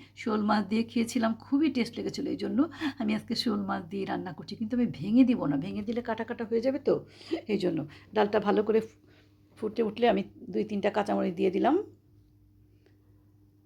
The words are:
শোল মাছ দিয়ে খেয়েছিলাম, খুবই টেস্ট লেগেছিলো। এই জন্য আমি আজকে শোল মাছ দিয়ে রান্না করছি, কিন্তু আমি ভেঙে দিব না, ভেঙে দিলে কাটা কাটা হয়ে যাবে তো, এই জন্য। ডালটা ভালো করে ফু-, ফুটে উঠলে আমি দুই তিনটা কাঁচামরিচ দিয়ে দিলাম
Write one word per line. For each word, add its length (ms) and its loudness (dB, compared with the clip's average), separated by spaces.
শোল 260 -2
মাছ 260 2
দিয়ে 160 0
খেয়েছিলাম, 500 0
খুবই 380 0
টেস্ট 260 -2
লেগেছিলো। 320 -4
এই 80 -2
জন্য 320 0
আমি 160 0
আজকে 200 -4
শোল 300 0
মাছ 200 -4
দিয়ে 200 -6
রান্না 280 -6
করছি, 220 -12
কিন্তু 220 -4
আমি 80 4
ভেঙে 380 4
দিব 220 4
না, 120 2
ভেঙে 240 -4
দিলে 200 -4
কাটা 220 -4
কাটা 220 -6
হয়ে 160 0
যাবে 180 0
তো, 260 2
এই 100 0
জন্য। 300 -2
ডালটা 260 2
ভালো 240 2
করে 180 2
ফু-, 180 -14
ফুটে 280 -4
উঠলে 260 2
আমি 140 2
দুই 140 -2
তিনটা 260 -2
কাঁচামরিচ 460 0
দিয়ে 160 2
দিলাম 320 2